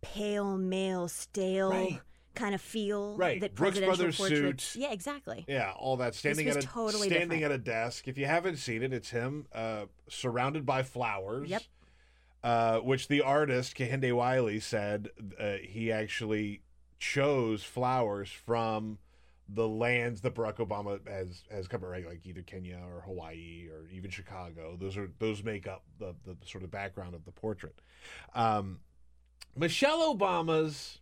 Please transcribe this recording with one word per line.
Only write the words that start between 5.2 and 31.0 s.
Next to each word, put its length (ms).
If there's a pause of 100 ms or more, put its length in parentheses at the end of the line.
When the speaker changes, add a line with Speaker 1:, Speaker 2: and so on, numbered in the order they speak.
Speaker 2:
Yeah, 280
all 220
that. 160
Speaker 1:
This 60
Speaker 2:
Standing 280
Speaker 1:
was 100
Speaker 2:
at 60
a, 40
Speaker 1:
totally 420
Speaker 2:
standing 300
Speaker 1:
different. 60
Speaker 2:
at 60
a 120
desk. 440
If 100
you 100
haven't 300
seen 260
it, 100
it's 160
him, 420
uh, 340 (220)
surrounded 580
by 180
flowers. 680
Speaker 1:
Yep. 140 (800)
Speaker 2:
Uh, 360
which 300
the 120
artist, 540
Kehinde 400
Wiley, 460
said, 480 (300)
uh, 220
he 300
actually 680 (380)
chose 640
flowers 680
from 680 (500)
the 180
lands 540
that 140
Barack 220
Obama 500
has, 420
has 180
covered, 220
right? 160
Like 200
either 180
Kenya 360 (140)
or 80
Hawaii 720
or 200
even 200
Chicago. 680
Those 180
are, 120 (100)
those 220
make 260
up 160 (160)
the, 160 (100)
the 100 (100)
sort 200
of 40
background 460
of 100
the 60
portrait. 480 (560)
Um, 460 (760)
Michelle 600
Obama's 880